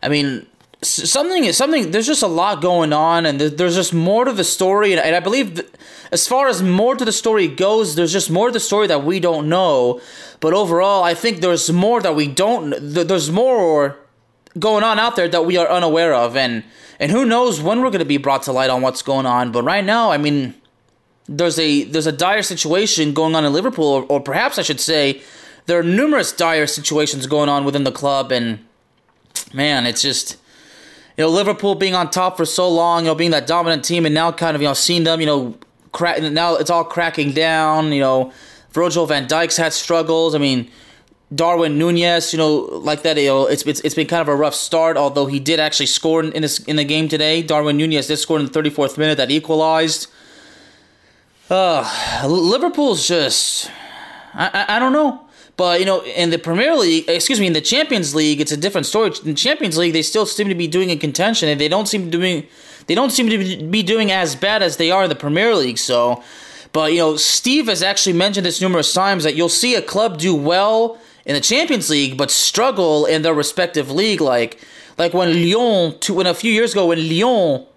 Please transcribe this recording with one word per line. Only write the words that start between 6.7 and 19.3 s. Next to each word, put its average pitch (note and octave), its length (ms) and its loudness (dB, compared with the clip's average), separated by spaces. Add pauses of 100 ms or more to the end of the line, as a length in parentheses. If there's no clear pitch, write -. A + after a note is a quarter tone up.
to A#3+ 100 -2
the A3 60 -2
story G#3+ 360 0
goes, F#3+ 480 0
there's E3+ 160 2
just F#3+ 180 -2
more F#3 180 2
to B3 60 -2
the - 60 -2
story G#3 280 0
that D3 160 0
we F3+ 160 0
don't D#3+ 280 0
know, C#3+ 540 2 (380)
but D#3+ 140 0
overall, F#3+ 500 2
I F3 100 2
think F3+ 280 -4
there's E3+ 300 0
more G3+ 300 2
that F3 140 0
we D3+ 120 0
don't, F3 440 -2
th-, D3 360 -4
there's D#3+ 240 0
more E3+ 640 2 (640)
going G#3+ 240 2
on A3 160 2
out A#3 160 0
there F3 140 0
that E3 160 2
we F3 120 2
are E3+ 120 2
unaware E3 440 2
of, A#2+ 220 2
and, A#2+ 280 -2 (360)
and D3 120 0
who B3 140 2
knows A3+ 360 2
when G#3 200 0
we're B3+ 100 0
gonna F3+ 140 -2
be C#3+ 120 0
brought C#3 260 0
to C#3 80 -6
light C3 180 0
on B2+ 120 0
what's B2+ 200 -2
going C3+ 240 -2
on, B2 260 0